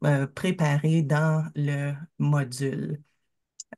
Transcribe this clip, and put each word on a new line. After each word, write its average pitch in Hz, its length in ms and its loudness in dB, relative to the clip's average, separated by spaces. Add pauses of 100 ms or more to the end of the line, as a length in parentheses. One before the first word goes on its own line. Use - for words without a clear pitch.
euh, 139 220 4
préparé 160 760 2
dans 156 420 2 (100)
le 143 380 -2 (260)
module. 139 800 -2 (760)